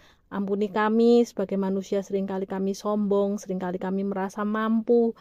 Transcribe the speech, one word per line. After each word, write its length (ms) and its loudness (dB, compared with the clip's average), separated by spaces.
Ampuni 400 -2
kami, 560 4
sebagai 340 -4
manusia 460 -2
seringkali 480 -4
kami 240 -2
sombong, 640 0
seringkali 400 -6
kami 260 -4
merasa 400 -4
mampu, 760 2